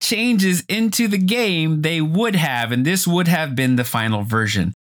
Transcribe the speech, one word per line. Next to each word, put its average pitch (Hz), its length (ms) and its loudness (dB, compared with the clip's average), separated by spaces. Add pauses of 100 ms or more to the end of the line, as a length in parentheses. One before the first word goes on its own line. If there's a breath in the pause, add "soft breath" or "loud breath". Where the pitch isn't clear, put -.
changes 208 640 0
into 220 400 0
the 202 100 0
game, 185 680 0
they 160 180 0
would 196 340 0
have, 123 360 0
and 123 140 0
this 185 220 0
would 175 220 2
have 156 260 0
been 127 220 2
the 123 80 0
final 110 380 -2
version. 104 500 0 (120)